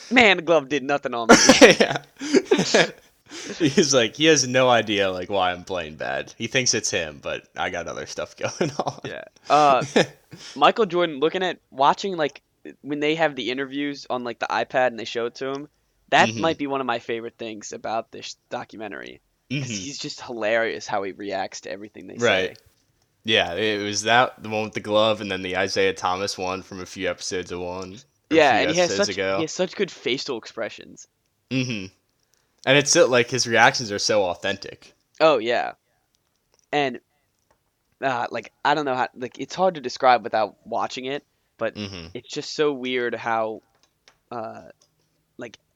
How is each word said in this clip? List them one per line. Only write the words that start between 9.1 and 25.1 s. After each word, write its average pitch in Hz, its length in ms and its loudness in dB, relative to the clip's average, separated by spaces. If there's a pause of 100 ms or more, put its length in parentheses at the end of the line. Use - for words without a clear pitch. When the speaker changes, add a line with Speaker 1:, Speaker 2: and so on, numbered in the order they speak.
Speaker 1:
Uh, 143 340 6 (120)
Speaker 2:
<laughs> 196 80 6 (520)
Speaker 1:
Michael 180 300 4
Jordan, 170 340 0
looking 170 240 0
at, 165 160 -4 (120)
watching, 175 460 0
like, 151 240 -4 (400)
when 147 180 -6
they 151 160 0
have 156 200 0
the 120 160 -6
interviews 139 580 -6
on, 123 140 -4
like, 120 160 -8
the - 80 -4
iPad 123 400 0
and 117 120 -6
they 107 60 -10
show 117 200 -4
it 120 100 -8
to 135 120 -8
him, 139 200 -8 (420)
that 143 200 4
Speaker 2:
Mm-hmm. 110 80 -6
Speaker 1:
might 160 200 -2
be 143 100 -6
one 135 140 -4
of 127 60 -8
my 117 120 -2
favorite 113 380 -8
things 110 360 -12
about 113 380 -8
this - 240 -14 (140)
documentary. 95 720 -12 (380)
'Cause 117 140 -8
Speaker 2:
Mm-hmm. - 0 -
Speaker 1:
he's 104 240 -10
just - 240 -12
hilarious 110 680 -2
how 107 160 -2
he 98 100 -6
reacts 98 480 -8
to - 100 -12
everything 98 360 -16
they 98 120 -14
Speaker 2:
Right. 98 320 2
Speaker 1:
say. - 40 -20 (680)
Speaker 2:
Yeah, 107 320 2
it 104 280 -2
was 104 200 -4
that, 117 380 4
the 110 80 -10
one 107 140 -2
with 107 100 -8
the 117 60 -6
glove, 107 420 2